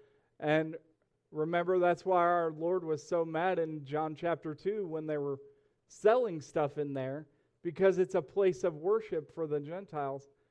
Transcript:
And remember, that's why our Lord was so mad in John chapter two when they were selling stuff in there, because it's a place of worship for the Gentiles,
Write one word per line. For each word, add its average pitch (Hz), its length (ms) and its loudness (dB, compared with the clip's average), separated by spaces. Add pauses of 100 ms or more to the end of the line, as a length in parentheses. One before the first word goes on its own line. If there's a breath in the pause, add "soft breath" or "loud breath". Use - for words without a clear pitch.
(400 soft breath)
And 156 360 0 (560)
remember, 170 480 0
that's 175 260 2
why 185 140 4
our 170 320 2
Lord 170 320 -2
was 156 240 -4
so 170 160 2
mad 165 360 -2
in 156 260 -4
John 151 300 -4
chapter 165 380 -4
two 196 340 -4
when 156 200 -6
they 151 100 -2
were 143 220 -4 (480 soft breath)
selling 214 540 2
stuff 147 360 -2
in 143 160 -4
there, 135 340 -6 (360)
because 175 360 4
it's 185 160 0
a - 60 2
place 185 420 2
of 170 120 0
worship 175 580 -4
for 165 140 -4
the 147 120 -2
Gentiles, 147 680 -8 (220)